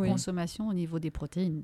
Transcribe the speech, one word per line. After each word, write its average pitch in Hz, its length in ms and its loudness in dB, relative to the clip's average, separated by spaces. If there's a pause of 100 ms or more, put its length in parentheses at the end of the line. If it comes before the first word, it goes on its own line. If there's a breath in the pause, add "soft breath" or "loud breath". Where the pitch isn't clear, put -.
sous-consommation 185 580 0
au 214 80 0
niveau 165 240 0
des 156 140 -2
protéines. 156 500 -2